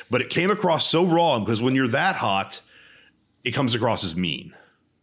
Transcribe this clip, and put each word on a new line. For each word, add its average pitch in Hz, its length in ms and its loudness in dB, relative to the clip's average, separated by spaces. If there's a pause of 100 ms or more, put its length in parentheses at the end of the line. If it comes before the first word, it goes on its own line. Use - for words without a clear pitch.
But 120 120 2
it - 100 -6
came 175 180 0
across 180 400 0
so 165 160 4
wrong, 160 400 2
'cause 110 160 -2
when 131 140 2
you're 135 140 2
that 151 260 0
hot, 98 460 -2 (840)
it 123 80 -2
comes 123 240 -2
across 110 280 0
as 82 120 -4
mean. 80 400 -6 (480)